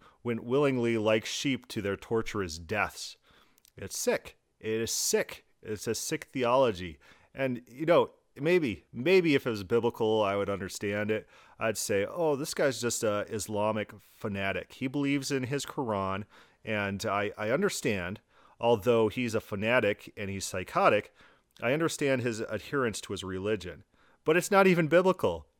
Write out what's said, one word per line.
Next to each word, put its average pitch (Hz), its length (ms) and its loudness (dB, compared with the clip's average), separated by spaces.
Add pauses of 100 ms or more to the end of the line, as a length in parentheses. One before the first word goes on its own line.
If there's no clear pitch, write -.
(240)
went 117 220 -4
willingly 123 520 2
like 110 280 4
sheep - 420 -4
to - 140 -6
their 98 160 -2
torturous 101 600 -4
deaths. 90 600 -4 (580)
It's - 240 -10
sick. - 380 -2 (240)
It 110 180 -2
is 113 120 -2
sick. - 520 -2 (180)
It's 104 260 -8
a 113 80 -2
sick - 360 -6
theology. 117 680 2 (360)
And, 131 320 -2
you 135 180 -10
know, 151 260 6 (280)
maybe, 151 540 0
maybe 165 420 4
if 131 100 0
it 131 40 0
was 104 160 -4
biblical, 110 580 2
I 98 140 0
would 98 120 0
understand 101 640 -4
it. 107 160 -2 (320)
I'd 110 180 -2
say, 101 320 0
"Oh, 156 280 0
this 147 160 -6
guy's 139 260 0
just 117 240 -2
a 104 240 0
Islamic 107 640 -2 (240)
fanatic. 98 560 -4
He - 160 -6
believes 139 440 -2
in 135 120 -2
his 131 220 -4
Quran," 101 580 -2 (400)
and 101 420 -2
I, 101 320 0
I 107 120 -4
understand, 113 720 -2 (360)
although 113 520 4
he's 120 260 -2
a 113 60 -2
fanatic 107 760 0
and 101 140 -8
he's 98 160 -6
psychotic, 107 680 2 (460)
I 120 140 0
understand 143 480 0
his 113 200 -2
adherence 110 600 -4
to - 120 -10
his 92 100 -6
religion. 92 600 -4 (420)
But 160 120 4
it's 175 140 -2
not 196 160 8
even 170 200 4
biblical. 156 600 2 (120)